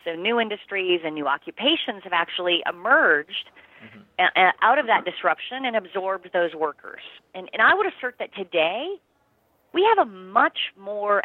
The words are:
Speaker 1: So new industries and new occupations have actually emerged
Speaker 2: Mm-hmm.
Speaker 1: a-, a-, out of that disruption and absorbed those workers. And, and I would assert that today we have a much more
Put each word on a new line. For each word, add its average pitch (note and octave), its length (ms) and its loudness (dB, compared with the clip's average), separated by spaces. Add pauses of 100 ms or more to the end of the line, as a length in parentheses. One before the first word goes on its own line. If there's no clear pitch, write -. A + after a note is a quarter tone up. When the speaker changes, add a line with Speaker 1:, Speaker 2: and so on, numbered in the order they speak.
Speaker 1:
So E3 100 -6
new A3 240 0
industries G3 640 -2
and D#3 120 -6
new C#3+ 120 -4
occupations G#3 800 -2
have F3+ 80 -6
actually F3 560 0
emerged F3 800 2 (320)
Speaker 2:
Mm-hmm. A2 180 -20 (200)
Speaker 1:
a-, F3+ 200 2
a-, F#3 220 6
out A#3 160 4
of C#4 80 0
that G#3 200 2
disruption F#3 600 -4
and A#3 100 -2
absorbed F#3 580 -4
those F3 200 0
workers. D#3 480 -6 (320)
And, F#3 180 -14
and A3 120 0
I D4 100 6
would G4 140 2
assert - 320 -8
that - 160 -8
today F#3 500 -2 (880)
we F4 80 2 (160)
have D#4 100 4
a G#3 40 -16
much F#3+ 680 -2
more G3+ 460 0